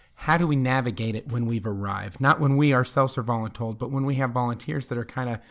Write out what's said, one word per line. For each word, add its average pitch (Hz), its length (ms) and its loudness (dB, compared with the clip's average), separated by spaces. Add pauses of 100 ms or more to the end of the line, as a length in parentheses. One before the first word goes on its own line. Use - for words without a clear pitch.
(160)
How 160 220 2
do 170 100 2
we 147 80 2
navigate 123 600 0
it - 140 -8
when 117 160 -2
we've 113 220 -2
arrived? 98 540 -6
Not 147 180 4
when 139 160 4
we 143 180 4
ourselves 131 440 2
are 123 60 -2
voluntold, 113 540 -4
but 123 140 -6
when 135 140 0
we 139 100 0
have 131 160 0
volunteers 123 560 -4
that 120 100 -4
are 120 60 -4
kinda 123 480 -6